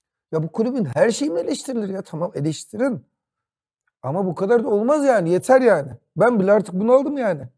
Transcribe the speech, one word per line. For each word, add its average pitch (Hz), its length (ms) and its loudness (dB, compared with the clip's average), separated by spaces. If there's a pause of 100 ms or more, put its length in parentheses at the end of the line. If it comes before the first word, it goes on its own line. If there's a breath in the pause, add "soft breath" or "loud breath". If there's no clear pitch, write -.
(320)
Ya 160 100 -2
bu 165 100 -8
kulübün 240 320 -2
her 160 260 2
şeyi 285 200 -4
mi 415 100 -4
eleştirilir 233 480 -6
ya? 190 140 -8
Tamam, 170 320 -8
eleştirin. 160 720 -4 (1000)
Ama 175 220 -4
bu 170 80 -4
kadar 220 300 0
da 285 40 -4
olmaz 254 360 2
yani. 208 260 2
Yeter 254 300 4
yani. 175 300 2 (260)
Ben 220 240 4
bile 190 120 4
artık 185 220 2
bunaldım 262 440 2
yani. 170 400 -4